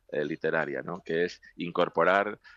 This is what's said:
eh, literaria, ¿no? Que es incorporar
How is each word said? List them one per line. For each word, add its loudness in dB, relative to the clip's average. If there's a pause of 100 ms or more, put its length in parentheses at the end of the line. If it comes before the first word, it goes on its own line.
eh, -2
literaria, -2
¿no? -10
Que 0
es -6 (140)
incorporar 2 (180)